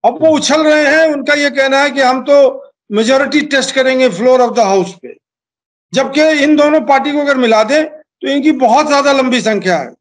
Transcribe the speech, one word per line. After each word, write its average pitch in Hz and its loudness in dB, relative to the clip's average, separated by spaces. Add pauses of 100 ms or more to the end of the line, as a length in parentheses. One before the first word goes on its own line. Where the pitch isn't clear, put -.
अब 247 0
वो 320 4
उछल 311 0
रहे 302 2
हैं, 311 2
उनका 285 -2
ये 285 -2
कहना 269 0
है 285 0
कि 277 -4
हम 254 0
तो 277 2 (300)
majority 269 0
test 269 -4
करेंगे 262 0
floor 247 0
of 240 2
the 220 0
house 190 0
पे, - -20 (800)
जबकि 285 0
इन 302 2
दोनों 294 2
पार्टी 285 0
को 294 -2
अगर 285 0
मिला 220 2
दें 294 0
तो - -14
इनकी 285 0
बहुत 262 2
ज्यादा 277 2
लंबी 254 0
संख्या 190 -2
है 131 -8